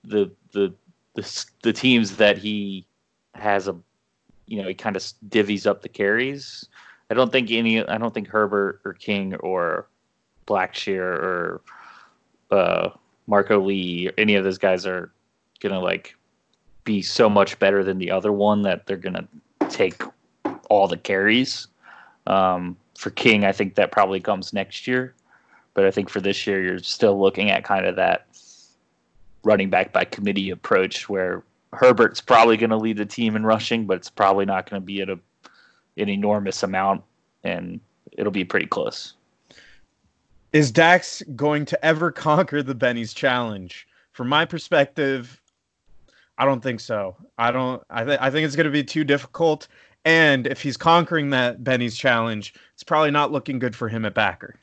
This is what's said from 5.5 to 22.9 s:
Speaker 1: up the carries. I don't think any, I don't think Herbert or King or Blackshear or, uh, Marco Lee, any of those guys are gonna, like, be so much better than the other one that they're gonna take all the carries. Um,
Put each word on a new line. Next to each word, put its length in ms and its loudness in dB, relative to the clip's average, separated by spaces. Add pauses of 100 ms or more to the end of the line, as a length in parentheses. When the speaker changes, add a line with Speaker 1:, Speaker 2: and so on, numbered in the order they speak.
Speaker 1:
up 160 -2
the 60 -16
carries. 800 -4 (420)
I 40 -2
don't 180 2
think 180 0
any, 360 2
I 120 -4
don't 160 -4
think 140 -8
Herbert 560 0
or 80 -8
King 440 -6
or 520 -4 (580)
Blackshear 540 -2
or, 600 -4 (880)
uh, 400 2 (360)
Marco 340 4
Lee, 580 -2
any 180 4
of 80 2
those 140 -2
guys 280 0
are 260 -8 (480)
gonna, 200 -4
like, 360 -6 (680)
be 180 -2
so 260 2
much 300 2
better 260 2
than 140 -2
the 120 -4
other 220 0
one 300 2
that 240 -2
they're 100 -4
gonna 320 -8 (400)
take 340 -2 (680)
all 180 4
the 80 -4
carries. 720 0 (600)
Um, 500 0 (200)